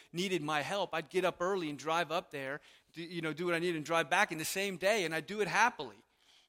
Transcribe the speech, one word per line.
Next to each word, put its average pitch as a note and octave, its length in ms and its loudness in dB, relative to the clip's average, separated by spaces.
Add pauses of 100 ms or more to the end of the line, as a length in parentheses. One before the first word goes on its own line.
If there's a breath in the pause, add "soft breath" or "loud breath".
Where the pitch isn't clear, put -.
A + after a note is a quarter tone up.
(120 loud breath)
needed F3+ 300 -2
my D3+ 180 0
help, F3+ 320 -2
I'd D#3+ 160 -4
get F3+ 160 0
up E3+ 160 2
early F3+ 300 0
and C#3+ 80 -8
drive D#3+ 320 0
up F3+ 220 -4
there, C#3 280 -6 (340 loud breath)
do, D#3+ 80 -10
you E3+ 200 -6
know, D#3 100 -2
do E3 140 -4
what F3 80 2
I E3 60 2
need F3 160 0
and D3+ 80 -4
drive E3 260 2
back F#3+ 220 4
in D#3+ 60 -6
the D#3 60 -4
same F#3+ 320 -2
day, G3 280 2
and D#3+ 100 -2
I'd D#3+ 120 -4
do G#3 140 -4
it G3 60 2
happily. D#3+ 560 0 (460 loud breath)